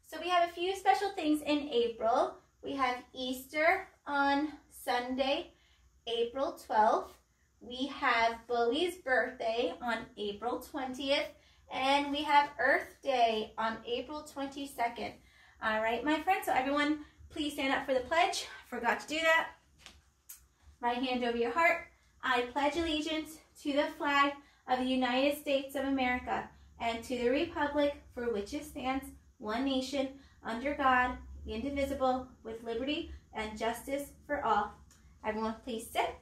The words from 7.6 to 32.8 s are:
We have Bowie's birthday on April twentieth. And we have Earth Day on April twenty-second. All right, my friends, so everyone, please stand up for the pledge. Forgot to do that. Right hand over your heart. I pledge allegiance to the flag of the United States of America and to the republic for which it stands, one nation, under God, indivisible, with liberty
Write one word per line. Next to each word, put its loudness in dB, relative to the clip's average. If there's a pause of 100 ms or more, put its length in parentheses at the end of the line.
We -6
have 2 (120)
Bowie's 2
birthday 0
on -2 (100)
April -4
twentieth. -2 (460)
And 2
we -2
have 4 (100)
Earth 2
Day 2
on -2
April -6
twenty-second. -6 (460)
All 0
right, 0
my 2
friends, 0
so 2
everyone, 2 (280)
please -4
stand 0
up -2
for 0
the 4
pledge. 2 (220)
Forgot -2
to -14
do -2
that. 4 (1300)
Right -2
hand 0
over 0
your 0
heart. 4 (340)
I 2 (100)
pledge 2
allegiance -2 (240)
to -2
the 4 (120)
flag 4 (340)
of 4
the 0
United 2
States 0
of -2
America 0 (300)
and -4
to -4
the 2
republic 0 (200)
for -4
which -4
it -6
stands, -4 (380)
one -2
nation, 0 (340)
under -4
God, 2 (280)
indivisible, -2 (160)
with -12
liberty -4 (220)